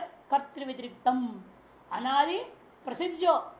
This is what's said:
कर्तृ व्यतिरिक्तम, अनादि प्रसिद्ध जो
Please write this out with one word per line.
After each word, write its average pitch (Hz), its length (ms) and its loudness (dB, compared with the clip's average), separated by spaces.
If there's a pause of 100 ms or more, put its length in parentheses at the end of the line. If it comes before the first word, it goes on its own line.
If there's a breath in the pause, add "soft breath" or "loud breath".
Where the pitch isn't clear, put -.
(300)
कर्तृ 277 340 0
व्यतिरिक्तम, 254 640 -2 (640)
अनादि 277 480 2 (460)
प्रसिद्ध 339 340 -4
जो 339 140 6 (280)